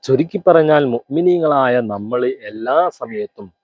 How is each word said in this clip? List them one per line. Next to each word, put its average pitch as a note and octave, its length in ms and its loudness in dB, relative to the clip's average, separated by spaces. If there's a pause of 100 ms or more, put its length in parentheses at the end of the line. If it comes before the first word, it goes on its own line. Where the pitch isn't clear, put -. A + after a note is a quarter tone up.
ചുരുക്കി C3+ 340 -2
പറഞ്ഞാൽ D#3 460 4
മുഅ്മിനീങ്ങളായ C#3 960 0
നമ്മൾ A2 460 -4
എല്ലാ B2+ 640 -2
സമയത്തും A2 580 -10 (180)